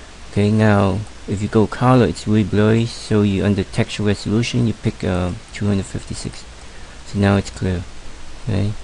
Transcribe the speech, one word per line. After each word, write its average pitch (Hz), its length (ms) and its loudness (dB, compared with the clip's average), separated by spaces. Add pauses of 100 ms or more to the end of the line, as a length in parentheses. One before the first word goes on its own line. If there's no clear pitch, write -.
(320)
Okay, 104 180 2
now 104 480 4 (280)
if 101 160 -4
you 101 60 -4
go 107 180 4
color, 127 400 4
it's - 200 -2
really 107 180 4
blurry, 107 420 4
so 110 340 0
you, 98 240 2
under 98 180 2
texture - 400 -2
resolution, 110 640 0
you 110 60 0
pick, - 320 -4
uh, 90 280 0 (200)
two - 140 -4
hundred 98 180 0
fifty-six. - 580 -10 (640)
So 104 140 -6
now 101 180 4
it's 95 140 -2
clear. 92 320 -2 (640)
Okay, 101 280 -2 (120)